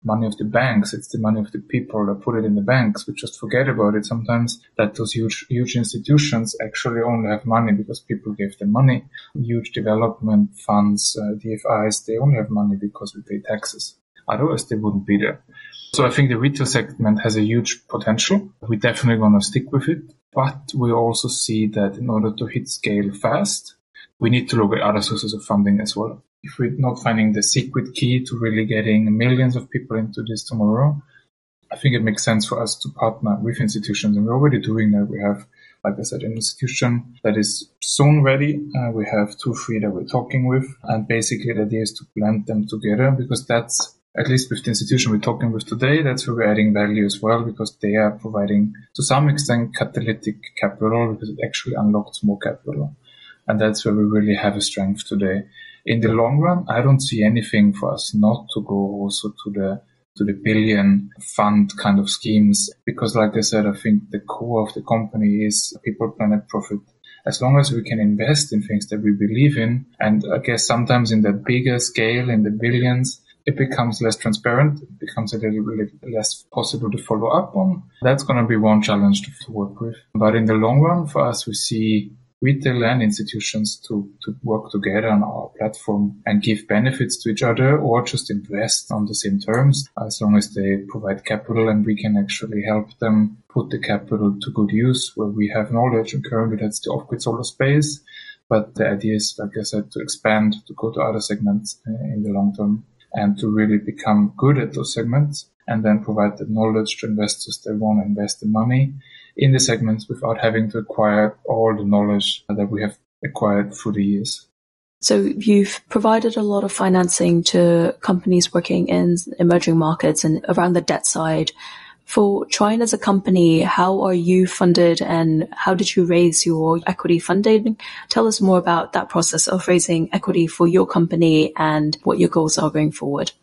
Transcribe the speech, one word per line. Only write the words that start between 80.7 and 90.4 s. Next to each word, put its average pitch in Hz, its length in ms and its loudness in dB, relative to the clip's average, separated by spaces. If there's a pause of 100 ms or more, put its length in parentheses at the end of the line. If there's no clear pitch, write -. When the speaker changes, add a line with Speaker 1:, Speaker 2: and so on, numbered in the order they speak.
Speaker 1:
run, 170 280 4
for 143 200 0
us, - 180 -6
we 110 80 -8
see 110 600 -2 (280)
retail 131 440 0
and 120 160 2
institutions 107 840 -4
to, 101 220 -6 (120)
to 104 220 -10
work 110 260 -4
together 104 400 -2
on 104 140 4
our - 340 -8
platform 104 680 -4
and 104 160 2
give 107 280 -2
benefits 123 540 0
to 117 80 -2
each 107 120 -2
other, 127 340 2
or 120 260 0
just - 280 -6
invest 104 600 -4
on 104 160 -2
the 101 80 -8
same 98 260 -2
terms, 131 480 2 (160)
as 107 160 -8
long 104 160 4
as - 160 0